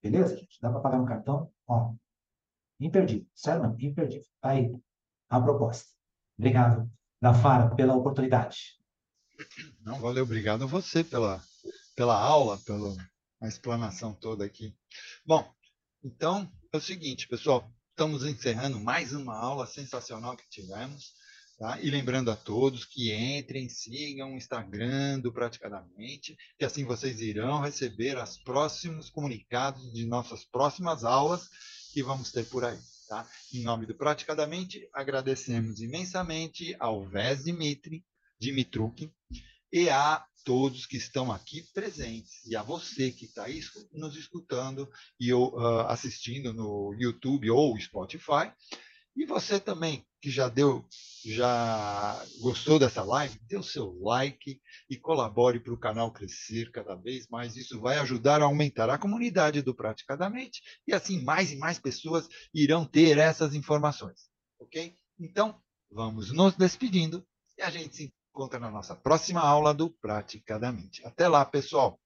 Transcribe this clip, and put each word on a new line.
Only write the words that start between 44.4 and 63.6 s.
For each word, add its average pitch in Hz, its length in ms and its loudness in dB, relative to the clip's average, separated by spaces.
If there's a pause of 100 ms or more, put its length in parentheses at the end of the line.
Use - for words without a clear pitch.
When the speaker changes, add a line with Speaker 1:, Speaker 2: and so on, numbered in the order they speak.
Speaker 2:
e, 123 100 0
ou, 123 280 4
ah, 117 340 2
assistindo 120 600 -6
no 104 440 -6
YouTube 123 520 0
ou 123 280 4
Spotify. 143 720 -4 (640)
E 285 120 -4
você 208 340 -2
também, 165 460 -4 (160)
que 143 80 -6
já 127 180 0
deu, 127 380 2 (360)
já 110 1040 0 (160)
gostou 127 380 4
dessa 131 240 4
live, 113 400 -2
dê 202 160 -8
o 90 40 -6
seu 104 380 -8
like 131 580 -2 (300)
e 131 80 -8
colabore 120 640 2
pro 117 180 -8
canal 113 320 -2
crescer 113 600 -10
cada 101 240 -10
vez 117 340 -10
mais. 117 260 -8
Isso 120 240 -14
vai 127 200 0
ajudar 135 420 4
a 147 60 6
aumentar 143 420 2
a 135 80 2
comunidade 190 640 0
do 131 140 -2
Praticadamente 180 880 -6 (240)
e 247 80 0
assim 185 280 -2
mais 156 300 0
e 139 40 -10
mais 160 220 -4
pessoas 156 480 -4 (280)
irão 156 320 4
ter 151 320 8
essas 156 360 4
informações, 147 760 -2 (280)